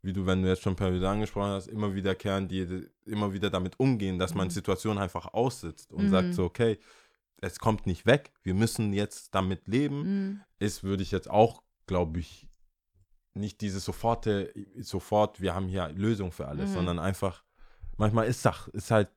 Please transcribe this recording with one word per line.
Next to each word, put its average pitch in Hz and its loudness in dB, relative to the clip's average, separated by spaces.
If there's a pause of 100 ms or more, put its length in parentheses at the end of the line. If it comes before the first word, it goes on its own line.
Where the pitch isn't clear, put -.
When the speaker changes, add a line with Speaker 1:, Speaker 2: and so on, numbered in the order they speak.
Speaker 1:
wie 95 -4
du, 92 -2
wenn 92 4
du 92 4
jetzt 92 2
schon 98 0
ein - 0
paar 92 2
wieder 92 2
angesprochen 101 0
hast, 98 -4
immer 104 -4
wieder 98 0
kehren, 98 -2
die, 92 -2
die 90 -8 (180)
immer 104 -2
wieder 101 0
damit 92 -2
umgehen, 101 2
dass 87 0
man 92 2
Speaker 2:
Mhm. - -4
Speaker 1:
Situationen 98 0
einfach 87 -4
aussitzt 117 -2
und 98 0
Speaker 2:
Mhm. 98 4
Speaker 1:
sagt 90 4
so, 92 2
„Okay, 110 2 (640)
es - -8
kommt 107 0
nicht 90 -2
weg, - 4 (120)
wir 92 0
müssen 104 2
jetzt - -4
damit 95 0
leben“, 139 0
Speaker 2:
Mhm. 196 -4 (180)
Speaker 1:
ist, 104 -4
würde 98 -2
ich - -6
jetzt 95 -4
auch, - 4 (240)
glaub 87 0
ich, - -10 (880)
nicht 101 -6
dieses 98 -4
soforte, 107 -2 (260)
sofort, 104 0
wir 92 0
haben 95 -2
hier 92 -2
Lösung 98 0
für 76 -8
alles, 71 -4
Speaker 2:
Mhm. 95 -2
Speaker 1:
sondern 87 0
einfach, 95 -2 (540)
manchmal 107 2
ist 123 -2
Sach-, - 0
ist - -6
halt 107 4